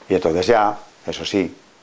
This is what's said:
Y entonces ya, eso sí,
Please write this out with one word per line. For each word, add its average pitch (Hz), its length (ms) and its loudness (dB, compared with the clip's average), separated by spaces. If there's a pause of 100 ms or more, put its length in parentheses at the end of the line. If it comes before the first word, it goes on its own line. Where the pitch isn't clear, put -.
Y 95 60 2
entonces 90 320 0
ya, 107 320 2 (280)
eso 82 200 -8
sí, 92 280 -2 (280)